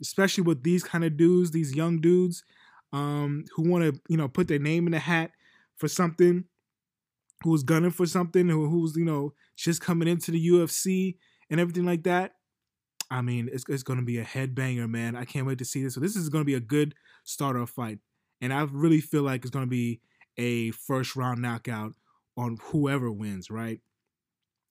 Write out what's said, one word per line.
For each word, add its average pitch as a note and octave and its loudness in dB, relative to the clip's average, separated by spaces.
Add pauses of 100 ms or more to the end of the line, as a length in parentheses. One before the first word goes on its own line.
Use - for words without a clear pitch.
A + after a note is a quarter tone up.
especially F#3+ 2
with D#3 2
these F3 2
kind E3+ -2
of D#3+ 0
dudes, F3 6
these D3+ -2
young E3 0
dudes, F3+ 4 (500)
um, D3 -2 (100)
who E3 2
wanna, E3+ 4 (140)
you D#3+ 2
know, D3+ 0
put F3 0
their D3 2
name D#3+ 2
in E3 0
the D#3 0
hat E3 -2 (440)
for D#3 -2
something, F3 4 (1000)
who's D#3+ 2
gunning D#3+ 2
for F3 0
something, F3+ 2
who, D#3 2
who's, D#3+ 0
you E3 0
know, D3 -2 (220)
just E3 -2
coming E3 0
into E3+ 0
the E3 0
U F3 6
F D#3+ -2
C F#3 -2 (320)
and D#3+ 2
everything F3 0
like F3 0
that. F3+ 0 (760)
I B2+ -2
mean, A#2+ -2
it's, B2+ -8
it's C#3 -4
gonna B2+ -2
be A#2+ -4
a A2+ -6
headbanger, B2+ -4
man. A#2 -4
I B2 -10
can't C3 -6
wait C3+ -4
to B2+ -10
see C3+ -6
this. C3 -4
So - -8
this G3 -2
is E3 -4
gonna D3+ 0
be C#3 0
a B2+ -2
good D3 0 (280)
starter B2 -4
fight. A2+ -10 (420)
And B2+ -4
I C#3+ 0
really D3+ 2
feel D3 -2
like C3 -2
it's B2+ -6
gonna C3 -4
be A#2+ -2 (340)
a A#2+ -2
first C3 -6
round B2 -2
knockout A2+ -6 (420)
on A#2+ -4
whoever C#3 -2
wins, G2+ -8
right? A2+ -8 (880)